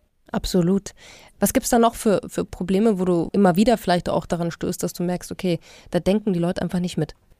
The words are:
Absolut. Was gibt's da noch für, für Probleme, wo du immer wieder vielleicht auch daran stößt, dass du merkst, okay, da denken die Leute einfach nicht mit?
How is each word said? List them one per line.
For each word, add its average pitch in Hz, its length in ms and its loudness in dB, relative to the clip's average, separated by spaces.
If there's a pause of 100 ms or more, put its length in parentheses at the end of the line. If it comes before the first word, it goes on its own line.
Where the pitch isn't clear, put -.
(300)
Absolut. 190 600 0 (500)
Was 202 140 0
gibt's - 160 0
da 247 80 4
noch 226 160 4
für, 202 340 0
für 175 160 -4
Probleme, 190 540 0
wo 180 80 0
du 175 260 0
immer 185 240 4
wieder 220 220 4
vielleicht 180 320 -2
auch - 160 -2
daran 170 240 -4
stößt, - 320 -6
dass 180 100 -6
du 180 120 -6
merkst, 180 280 -6
okay, 170 260 -2 (320)
da 175 100 0
denken 202 340 2
die 175 60 0
Leute 170 200 -2
einfach 180 200 -2
nicht 175 180 -4
mit? 151 160 -4 (260)